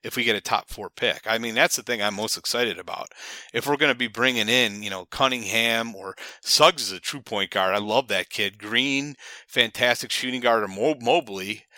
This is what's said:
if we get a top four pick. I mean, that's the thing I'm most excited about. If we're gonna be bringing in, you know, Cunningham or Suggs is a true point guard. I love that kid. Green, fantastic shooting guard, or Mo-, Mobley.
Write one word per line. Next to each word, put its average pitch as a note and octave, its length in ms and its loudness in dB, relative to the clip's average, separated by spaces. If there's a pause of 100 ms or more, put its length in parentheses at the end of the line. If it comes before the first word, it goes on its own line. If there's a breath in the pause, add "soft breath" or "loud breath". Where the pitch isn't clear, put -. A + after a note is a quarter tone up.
if A2 120 -10
we B2+ 60 -2
get A2+ 140 2
a F#2+ 60 -4
top - 260 -4
four G2+ 220 -12
pick. - 360 -2
I A2+ 120 2
mean, A2+ 160 -6
that's B2+ 220 4
the B2+ 60 -8
thing A2 200 -2
I'm G#2 120 0
most G#2+ 220 -2
excited A#2 420 -2
about. - 300 -10 (460 loud breath)
If A#2 120 -2
we're C#3+ 120 2
gonna C#3+ 160 4
be B2 120 -2
bringing A2+ 440 0
in, A2 320 2
you G#2 80 -8
know, F#2 160 -8
Cunningham A2+ 920 0
or F#2+ 180 -12 (280 loud breath)
Suggs D#3 400 4
is G2 100 -6
a F#2 80 -10
true C#3 220 -8
point G2 280 -2
guard. F#2+ 240 4
I G#2 40 2
love A2 300 2
that F#2 200 -2
kid. G2+ 300 -4
Green, C3+ 580 -2 (320 loud breath)
fantastic B2 640 0
shooting B2+ 300 -4
guard, A#2 200 4
or G2 60 -2
Mo-, A#2 320 0
Mobley. A2 640 -2 (140)